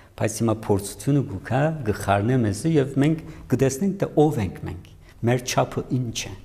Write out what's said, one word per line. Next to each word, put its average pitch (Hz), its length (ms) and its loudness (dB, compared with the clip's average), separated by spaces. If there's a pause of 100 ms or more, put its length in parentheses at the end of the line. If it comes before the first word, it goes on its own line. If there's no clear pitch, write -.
բայց 110 240 -4
հիմա 113 240 0
փորձությունը 113 680 0
կուքա, 101 380 -2 (200)
կխառնե 107 580 2
մեզի 107 340 0
և 135 240 2
մենք 156 240 4 (240)
կտեսնենք, 135 500 2
թե - 180 -2
ով 147 280 4
ենք 90 180 -4
մենք, - 300 -10 (300)
մեր 123 260 2
չափը 135 440 -2
ինչ 123 300 -2
է։ - 140 -8 (120)